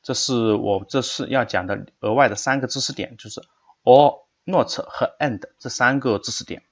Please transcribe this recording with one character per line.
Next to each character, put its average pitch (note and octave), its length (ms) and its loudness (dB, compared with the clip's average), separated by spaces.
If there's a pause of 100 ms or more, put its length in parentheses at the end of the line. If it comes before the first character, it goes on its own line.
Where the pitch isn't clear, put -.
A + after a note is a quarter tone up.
这 C3 100 -8
是 A#2 420 0
我 G#2 340 -2
这 C3+ 140 -2
次 - 260 -8
要 B2+ 160 0
讲 F#2 240 -4
的 G2 180 -8 (140)
额 G#2+ 120 -2
外 C3 160 4
的 G2+ 60 -2
三 C3+ 260 -2
个 B2+ 60 -4
知 C3 140 -6
识 C#3 120 -6
点， - 240 -10
就 A2 140 -20
是 - 160 -16 (380)
or、 C#3 400 6 (180)
not E3 260 0 (200)
和 - 320 -4
and B2 200 -4 (200)
这 B2 100 -10
三 C3 300 2
个 A#2 180 0
知 - 140 -8
识 - 120 -10
点 - 280 -14